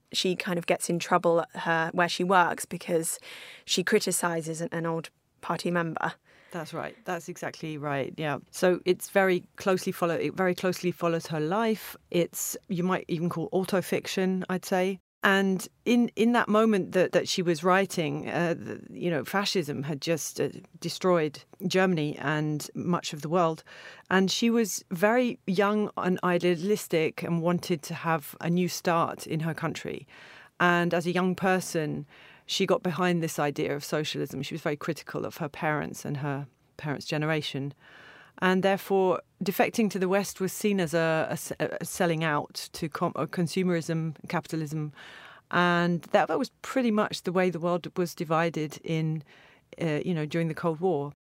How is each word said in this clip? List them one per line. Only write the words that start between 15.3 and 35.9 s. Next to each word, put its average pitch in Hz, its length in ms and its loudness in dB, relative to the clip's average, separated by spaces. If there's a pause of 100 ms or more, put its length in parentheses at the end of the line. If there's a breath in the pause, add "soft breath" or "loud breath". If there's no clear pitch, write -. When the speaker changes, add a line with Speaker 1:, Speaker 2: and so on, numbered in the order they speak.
Speaker 2:
in, 240 320 4
in 233 160 4
that 233 160 2
moment 214 440 4
that, 180 200 4
that 170 160 2
she 190 140 0
was 165 200 0
writing, 180 680 2
uh, 165 240 0
the, - 340 -8
you - 220 -4
know, 139 160 -2
fascism 160 560 -2
had 143 180 -6
just, - 400 -2
uh, 143 80 0 (320)
destroyed 170 580 0 (280)
Germany 180 520 2
and 151 560 -2
much - 380 -2
of 151 80 -10
the 156 80 -6
world. 165 340 2 (460 loud breath)
And 190 220 4
she - 180 2
was 226 420 2
very 226 560 2
young 202 520 2
and 180 260 2
idealistic 175 960 2
and 170 200 0
wanted 175 400 0
to 170 120 -8
have 160 460 -2
a - 80 -4
new 175 200 2
start - 580 -2
in 160 140 -2
her 160 120 -2
country. - 540 -6 (540 loud breath)
And 175 340 4
as 170 100 0
a 175 80 0
young 180 220 2
person, 160 720 0 (420 loud breath)
she - 180 0
got 180 160 4
behind 175 400 2
this 160 160 -4
idea 147 380 0
of 143 80 -8
socialism. 147 580 -4
She - 120 -8
was 160 80 -10
very 151 140 -2
critical - 480 -6
of 104 120 -8
her 156 120 -4
parents 151 560 -4